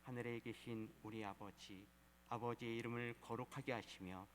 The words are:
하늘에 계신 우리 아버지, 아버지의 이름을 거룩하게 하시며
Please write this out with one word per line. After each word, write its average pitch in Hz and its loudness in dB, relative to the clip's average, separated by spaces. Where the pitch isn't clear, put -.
하늘에 120 0
계신 110 0
우리 110 0
아버지, 98 -6
아버지의 117 4
이름을 120 2
거룩하게 123 2
하시며 95 -2